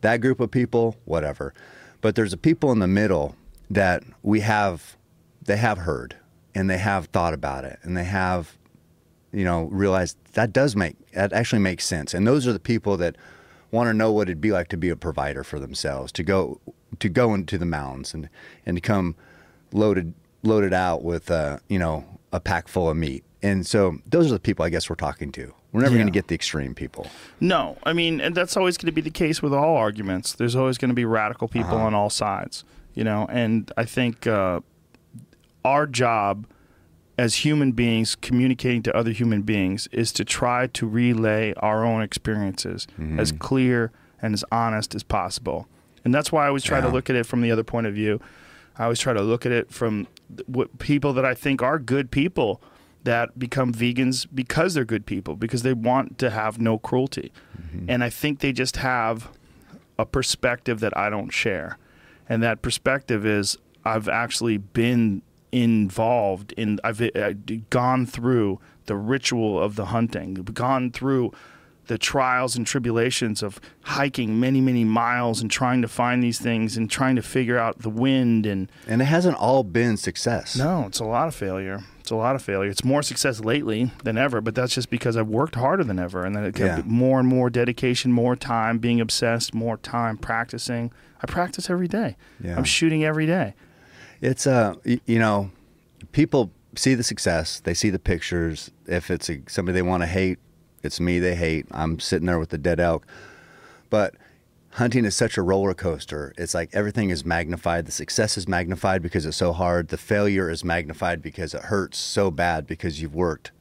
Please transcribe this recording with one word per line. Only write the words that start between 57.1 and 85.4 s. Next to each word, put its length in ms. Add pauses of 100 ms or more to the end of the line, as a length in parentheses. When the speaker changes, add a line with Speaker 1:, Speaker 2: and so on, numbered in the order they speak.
Speaker 1:
Mm-hmm. 300
Speaker 2:
And 160
I 60
think 300
they 120
just 260
have 500 (720)
a 60
perspective 760
that 160
I 140
don't 220
share. 460 (500)
And 140
that 180
perspective 640
is 320 (280)
I've 240
actually 500
been 640 (300)
involved 1040
in, 280
I've, 160
uh, 320 (380)
gone 360
through 540 (260)
the 100
ritual 640
of 140
the 100
hunting, 480
gone 560
through 420 (540)
the 120
trials 580
and 100
tribulations 760
of 180 (220)
hiking 580
many, 200
many 240
miles 580
and 80
trying 320
to 60
find 340
these 160
things 400
and 120
trying 260
to 60
figure 360
out 220
the 100
wind. 560
And 240 (180)
Speaker 1:
And 140
it 40
hasn't 300
all 280
been 340
success. 580
Speaker 2:
No, 300
it's 120
a 60
lot 240
of 60
failure. 480 (180)
It's 100
a 60
lot 200
of 60
failure. 280
It's 140
more 180
success 380
lately 500 (120)
than 140
ever, 240
but 140
that's 200
just 160
because 260
I've 120
worked 280